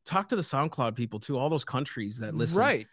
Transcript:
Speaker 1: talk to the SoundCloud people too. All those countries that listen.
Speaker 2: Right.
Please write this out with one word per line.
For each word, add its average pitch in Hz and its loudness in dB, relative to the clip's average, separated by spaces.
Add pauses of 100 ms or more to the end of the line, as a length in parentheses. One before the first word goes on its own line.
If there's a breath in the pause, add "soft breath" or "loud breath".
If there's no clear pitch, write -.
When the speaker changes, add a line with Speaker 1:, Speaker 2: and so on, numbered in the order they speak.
Speaker 1:
talk 196 0
to 247 0
the 190 2
SoundCloud 139 0
people 113 -4
too. 135 -4
All 135 2
those 156 0
countries 123 -4
that 107 -6
listen. 160 2
Speaker 2:
Right. 208 4